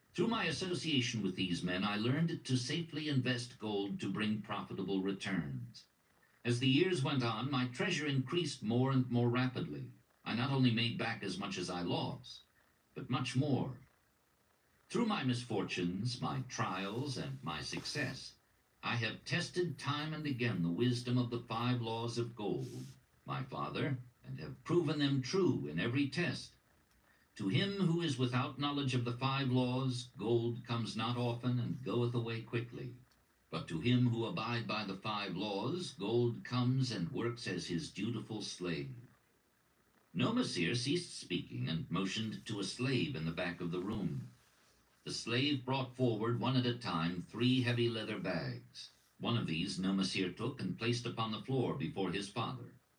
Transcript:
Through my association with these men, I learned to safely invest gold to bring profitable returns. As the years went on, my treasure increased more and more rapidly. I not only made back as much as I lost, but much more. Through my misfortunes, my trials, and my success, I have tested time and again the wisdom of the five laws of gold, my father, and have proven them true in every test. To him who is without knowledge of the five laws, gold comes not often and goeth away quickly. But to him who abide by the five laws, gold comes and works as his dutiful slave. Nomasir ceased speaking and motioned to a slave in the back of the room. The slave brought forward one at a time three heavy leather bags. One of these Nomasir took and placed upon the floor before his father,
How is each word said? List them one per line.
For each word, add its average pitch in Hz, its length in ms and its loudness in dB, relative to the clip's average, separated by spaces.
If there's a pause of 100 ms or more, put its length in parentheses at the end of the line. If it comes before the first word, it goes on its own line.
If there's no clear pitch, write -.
(160)
Through 226 120 4
my 214 180 2
association 151 760 0
with 92 140 0
these 87 280 0
men, 90 200 0
I 104 140 2
learned 143 480 2
to 127 120 2
safely 151 520 -2
invest 123 500 0
gold 101 400 -2
to 101 100 -2
bring 104 320 0
profitable 98 600 -2
returns. 85 800 -2 (640)
As 120 140 2
the 131 80 2
years 147 360 4
went 143 200 2
on, 117 280 -2
my 127 160 2
treasure 156 400 0
increased 143 560 0
more 127 280 4
and 123 200 4
more 120 180 4
rapidly. 120 640 0 (340)
I - 100 -2
not 127 160 2
only 127 200 8
made 113 260 2
back 107 260 -2
as 95 140 -4
much 98 200 -4
as 90 120 -4
I 90 120 -2
lost, - 600 -2 (520)
but 135 140 -6
much 127 260 0
more. - 440 2 (1080)
Through 226 160 2
my 208 180 0
misfortunes, 98 960 0
my - 300 -2
trials, 110 680 -4
and 69 260 -6
my 80 180 -4
success, - 720 -4 (480)
I 117 140 0
have 113 280 -2
tested 170 540 0
time 147 360 -2
and 156 120 -4
again 117 380 2
the 85 60 4
wisdom 123 480 2
of 120 120 2
the 120 120 -2
five 120 400 0
laws 113 360 -2
of - 180 -2
gold, 127 520 -4 (380)
my 139 180 -4
father, 120 560 -2 (260)
and 135 140 -8
have 135 240 -10
proven 156 360 4
them 139 220 4
true 160 460 4
in - 120 -4
every 135 300 2
test. - 440 -2 (840)
To 98 100 -2
him 196 240 4 (160)
who 170 140 4
is 139 180 2
without 127 400 0
knowledge 143 340 0
of 120 120 2
the 120 120 -2
five 135 320 0
laws, 127 680 2
gold 117 480 2
comes 113 300 -2
not 117 220 0
often 123 420 2
and 87 220 -2
goeth 120 320 2
away 113 280 -2
quickly. 120 540 -6 (540)
But 80 200 -4
to 82 100 -2
him 123 300 6
who 113 160 2
abide 107 420 -2
by 101 160 -2
the 95 140 -6
five 101 400 -4
laws, 107 560 -2
gold 120 500 2
comes 123 480 2
and 87 200 -2
works 117 360 -2
as 87 200 -2
his 87 240 -2
dutiful 107 500 -4
slave. 76 520 -4 (1200)
Nomasir 165 600 2
ceased 156 440 0
speaking - 500 -4
and - 200 -2
motioned 98 560 -2
to 104 140 -4
a 95 40 -2
slave 120 520 0
in 78 100 -4
the 82 60 -2
back 87 300 -4
of 85 100 -2
the 90 100 -2
room. 95 500 -2 (720)
The 90 80 -6
slave 123 520 0
brought 131 300 -2
forward 117 440 2
one 131 180 2
at 120 80 4
a 120 120 0
time 87 520 -2
three 123 320 4
heavy 117 280 4
leather 107 300 -4
bags. - 680 -4 (280)
One 113 200 2
of 85 100 0
these 80 320 -2
Nomasir 95 560 2
took - 260 -4
and 87 160 -2
placed 120 280 0
upon 107 260 -2
the - 100 -6
floor 113 340 0
before 85 360 -2
his 101 180 -2
father, - 440 -6 (240)